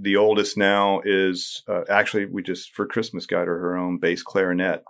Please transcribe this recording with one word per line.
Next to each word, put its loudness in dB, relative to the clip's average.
the 2
oldest 2
now 2
is, 0
uh, -2
actually, 2
we -8
just, -8
for -2
Christmas, -6
got 0
her -2
her -2
own -2
bass 0
clarinet. 0